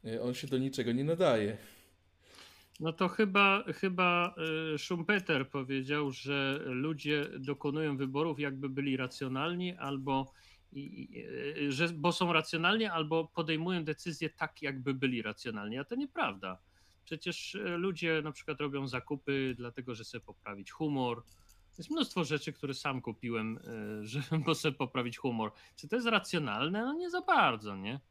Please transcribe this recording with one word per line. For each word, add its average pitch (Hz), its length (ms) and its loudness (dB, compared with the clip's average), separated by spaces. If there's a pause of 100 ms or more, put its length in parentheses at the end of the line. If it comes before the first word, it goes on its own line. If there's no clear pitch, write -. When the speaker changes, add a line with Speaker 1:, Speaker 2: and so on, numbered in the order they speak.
Speaker 1:
e, 113 180 -2
on 123 120 0
się 139 120 -6
do 131 120 2
niczego 131 340 0
nie 131 120 2
nadaje. 131 520 4 (1200)
Speaker 2:
No 160 120 -2
to 180 160 2
chyba, 202 560 4 (100)
chyba, 175 600 2 (400)
e, 143 40 -2
Schumpeter 165 720 0
powiedział, 139 640 -2
że 139 520 -2
ludzie 147 640 0 (100)
dokonują 143 580 -2
wyborów, 143 440 0
jakby 139 280 -2
byli 135 280 0
racjonalni, 143 800 -2
albo 135 560 -2 (400)
i, 139 80 -10
i, - 440 -12 (440)
e, 139 40 2
że, 160 160 4
bo 165 240 2
są 175 200 4
racjonalni, 175 540 4
albo 165 380 2 (100)
podejmują 165 500 0
decyzje 156 460 -4
tak, - 320 -6
jakby 135 320 0
byli 127 280 0
racjonalni, 107 560 -4
a 143 60 -4
to - 100 -6
nieprawda. 98 640 -2 (460)
Przecież, - 500 -6
e, 190 40 -6 (180)
ludzie 170 480 2
na 151 80 -4
przykład - 280 -6
robią 139 260 -2
zakupy 131 680 -2
dlatego, 120 380 -8
że 110 100 -10
sobie - 200 -12
poprawić 101 460 -12
humor. 131 520 0 (560)
Jest 170 120 -10
mnóstwo 277 340 0
rzeczy, 147 280 -2
które 135 220 -6
sam 131 260 -2
kupiłem, 113 580 -4
e, - 20 -14 (460)
<laughs> - 0 -
że, 120 140 -4 (260)
bo 160 80 6
sobie 147 220 0
poprawić 123 420 -2
humor. 113 340 0 (240)
Czy 147 120 -14
to 220 80 0
jest 240 120 2
racjonalne? 160 760 2
No 269 80 -2
nie 349 180 -2
za 359 100 0
bardzo, 170 560 4
nie? 107 240 -4 (100)